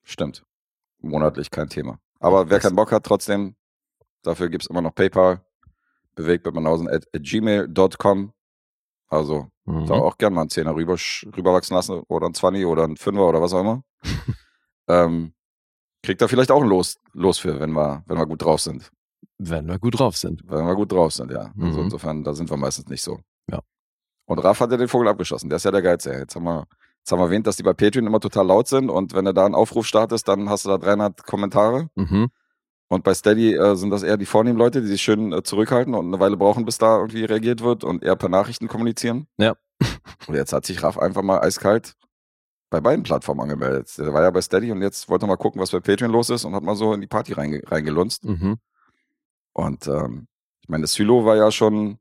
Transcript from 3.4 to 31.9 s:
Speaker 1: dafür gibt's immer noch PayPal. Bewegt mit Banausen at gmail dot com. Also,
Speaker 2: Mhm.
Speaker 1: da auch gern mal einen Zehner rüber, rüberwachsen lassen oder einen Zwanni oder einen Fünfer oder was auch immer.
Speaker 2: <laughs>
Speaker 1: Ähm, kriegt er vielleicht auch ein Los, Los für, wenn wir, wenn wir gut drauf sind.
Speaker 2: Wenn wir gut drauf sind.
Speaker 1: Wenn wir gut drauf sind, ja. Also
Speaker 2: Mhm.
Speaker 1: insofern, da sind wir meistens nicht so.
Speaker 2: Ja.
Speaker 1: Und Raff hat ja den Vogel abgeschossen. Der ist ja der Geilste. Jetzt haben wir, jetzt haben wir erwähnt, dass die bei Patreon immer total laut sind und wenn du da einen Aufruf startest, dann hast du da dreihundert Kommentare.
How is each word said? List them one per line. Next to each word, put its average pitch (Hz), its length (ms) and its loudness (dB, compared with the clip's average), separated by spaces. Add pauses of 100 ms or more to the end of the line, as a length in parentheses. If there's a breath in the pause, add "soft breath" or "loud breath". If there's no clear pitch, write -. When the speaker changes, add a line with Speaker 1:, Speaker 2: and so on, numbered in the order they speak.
Speaker 1:
dafür 85 260 -2
gibt's 80 180 -6
immer 87 160 -4
noch 82 120 -4
PayPal. 92 500 2 (720)
Bewegt 82 300 0
mit 80 100 -6
Banausen 82 340 0
at 80 240 -4
gmail 104 560 -2
dot 92 300 2
com. 98 340 0 (760)
Also, 76 400 -4 (180)
Speaker 2:
Mhm. 80 200 -4
Speaker 1:
da 78 80 0
auch 67 240 0
gern 104 160 0
mal 82 80 0
einen 78 80 -6
Zehner 80 240 -4
rüber, 82 220 -2 (400)
rüberwachsen 90 380 0
lassen 92 340 -2
oder 85 180 -2
einen 82 80 -6
Zwanni 95 300 0
oder 80 200 2
einen 78 120 -4
Fünfer 98 320 0
oder 80 120 2
was 87 120 0
auch 90 80 2
immer. 113 220 -2 (200)
Speaker 2:
<laughs> - 360 -8 (480 loud breath)
Speaker 1:
Ähm, 85 460 2 (680)
kriegt - 180 -4
er 117 80 4
vielleicht 127 220 2
auch 139 120 8
ein 120 60 2
Los, 90 300 2 (160)
Los 87 240 0
für, 73 200 -4
wenn 78 140 -4
wir, 76 340 -2
wenn 82 120 -4
wir 80 80 0
gut 78 160 -10
drauf 80 180 2
sind. 67 300 -10 (480)
Speaker 2:
Wenn 82 280 -6
wir 90 120 -6
gut 117 200 -2
drauf 117 200 0
sind. 85 280 -8
Speaker 1:
Wenn 80 200 -4
wir 90 80 0
gut 101 180 -2
drauf 85 220 4
sind, 65 160 -10
ja. 50 280 -10
Also 80 200 -2
Speaker 2:
Mhm. - 60 -2
Speaker 1:
insofern, 78 380 -6
da 73 120 -4
sind 78 160 -8
wir 73 80 -4
meistens 67 300 -6
nicht 67 140 -10
so. - 180 -10 (300)
Speaker 2:
Ja. 85 100 -8 (680)
Speaker 1:
Und - 140 -2
Raff - 200 4
hat 120 100 2
ja 127 60 2
den 120 120 0
Vogel 120 200 2
abgeschossen. 80 400 -4
Der 76 80 -2
ist 87 80 -6
ja 98 60 2
der 95 100 2
Geilste. 87 320 0
Jetzt 65 240 -10
haben 85 80 -8
wir, 82 220 -6 (320)
jetzt - 140 -12
haben 90 60 2
wir 90 60 4
erwähnt, 101 220 0
dass 101 100 0
die 95 60 -10
bei 92 100 2
Patreon 107 340 2
immer 107 140 2
total 98 260 0
laut 101 220 4
sind 135 220 2
und 92 240 -4
wenn 95 100 0
du 95 80 0
da 95 140 4
einen 101 80 0
Aufruf 110 320 2
startest, 110 420 0
dann 101 220 0
hast 101 160 -2
du - 20 -4
da 98 80 2
dreihundert 101 480 0
Kommentare. 104 680 0